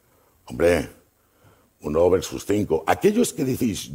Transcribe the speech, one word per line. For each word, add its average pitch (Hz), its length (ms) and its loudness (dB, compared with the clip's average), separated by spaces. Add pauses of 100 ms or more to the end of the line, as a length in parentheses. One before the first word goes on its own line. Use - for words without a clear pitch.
(480)
"Hombre, 82 420 2 (920)
uno 80 280 2
versus 85 340 -2
cinco". 98 440 0
Aquellos 208 440 2
que 147 140 -4
decís, 117 500 -4